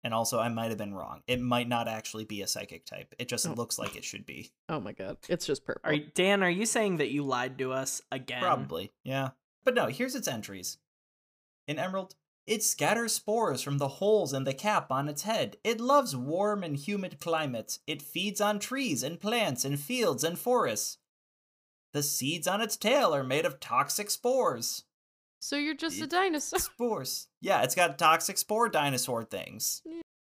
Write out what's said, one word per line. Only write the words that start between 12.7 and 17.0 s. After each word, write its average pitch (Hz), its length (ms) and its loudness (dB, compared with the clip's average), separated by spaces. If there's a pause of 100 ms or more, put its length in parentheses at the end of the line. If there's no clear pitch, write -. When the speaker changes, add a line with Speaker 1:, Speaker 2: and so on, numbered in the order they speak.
Speaker 1:
spores 208 480 0
from 143 160 -2
the 139 100 2 (120)
holes 196 340 4
in 135 120 -2
the 135 80 0
cap 196 360 0
on 139 200 0
its 147 140 -6
head. 185 420 -2
It 220 160 0
loves 247 340 4
warm 185 480 0
and 147 140 -2
humid 185 420 -4